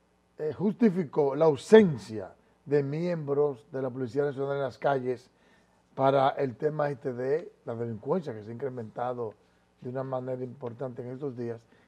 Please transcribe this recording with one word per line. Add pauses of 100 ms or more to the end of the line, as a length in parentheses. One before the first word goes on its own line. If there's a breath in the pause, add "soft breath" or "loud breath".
(400)
eh,
justificó
la
ausencia (340 soft breath)
de
miembros
de
la
Policía
Nacional
en
las
calles (640 soft breath)
para
el
tema
este
de (140)
la
delincuencia
que
se
ha
incrementado (480 soft breath)
de
una
manera
importante
en
estos
días, (280 soft breath)